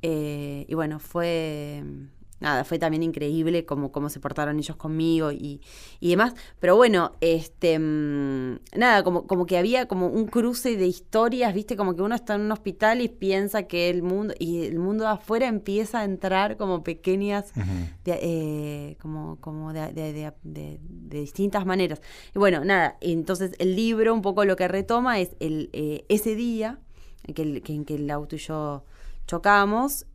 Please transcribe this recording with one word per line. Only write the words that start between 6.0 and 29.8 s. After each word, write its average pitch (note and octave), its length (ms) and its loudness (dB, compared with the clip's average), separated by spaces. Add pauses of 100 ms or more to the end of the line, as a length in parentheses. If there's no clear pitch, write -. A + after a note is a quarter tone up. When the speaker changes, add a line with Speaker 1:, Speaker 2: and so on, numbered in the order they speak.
Speaker 1:
y E3+ 100 0
demás. A3 240 4 (240)
Pero F3+ 160 6
bueno, G#3 460 6
este, E3 580 2
mm, C#3+ 800 -2 (180)
nada, A3 280 6
como, F3 240 0
como F3+ 180 2
que F3+ 100 0
había A#3+ 300 2
como F#3 220 0
un G#3+ 180 0
cruce A#3+ 500 0
de F#3 120 2
historias, A3+ 680 2
¿viste? G#3 220 -4
Como F#3+ 180 0
que E3+ 80 -2
uno A3 140 0
está A3+ 180 -2
en G3+ 60 0
un G#3+ 120 0
hospital G#3+ 480 2
y A#3 80 0
piensa G3 540 0
que F3 280 0
el F3 120 0
mundo, G3 380 -2
y E3+ 260 -2
el E3 140 -2
mundo G#3 240 0
de A3 60 2
afuera A3+ 360 0
empieza G#3+ 540 -2
a G#3+ 40 -2
entrar F#3+ 520 0
como F#3 260 -2
pequeñas, G3 720 -2
Speaker 2:
Ujú. G2 120 -2 (360)
Speaker 1:
de, F3 180 -2
eh, D3+ 800 -4
como, D#3 400 -10
como D#3 320 -10
de, D#3 200 -6
de, D#3 200 -6
de, D3+ 200 -10 (100)
de, D3+ 400 -12
de D3 380 -10
distintas G3 440 -2
maneras. F#3 380 0 (320)
Y G3 60 2
bueno, F3+ 240 6
nada, F3 360 4
entonces F3 600 -2
el F#3 160 2
libro A3+ 360 4
un A3+ 100 2
poco G3 220 2
lo F#3+ 120 4
que F#3 100 2
retoma A3+ 540 2
es F3+ 180 0
el, D#3 360 -4
eh, D3+ 340 -4
ese G#3+ 260 2
día A3+ 460 -4 (440)
en D3+ 100 -10
que D#3+ 80 -4
el, D3 200 -2
que, D#3 100 -8
en D3 120 -4
que D3+ 100 -6
el D3 160 -4
auto D3 240 -6
y D3+ 60 -8
yo D3+ 440 -6 (440)
chocamos. G3+ 840 2